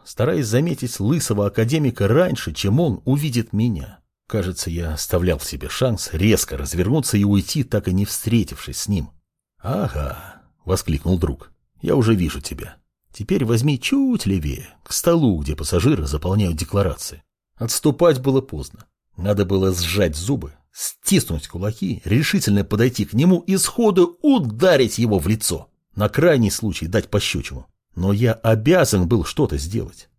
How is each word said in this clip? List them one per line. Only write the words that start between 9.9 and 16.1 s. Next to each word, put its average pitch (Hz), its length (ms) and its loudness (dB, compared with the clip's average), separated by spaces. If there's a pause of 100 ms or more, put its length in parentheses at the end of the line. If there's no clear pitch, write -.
воскликнул 90 540 0
друг, 76 320 -4 (300)
«я - 140 2
уже 113 200 4
вижу 87 260 -2
тебя. - 360 -12 (360)
Теперь 160 300 -2
возьми 120 360 2
чуть 269 460 0
левее, 82 440 -2 (140)
к - 100 -10
столу, 139 480 2
где 71 140 -4
пассажиры 87 520 0
заполняют 87 480 0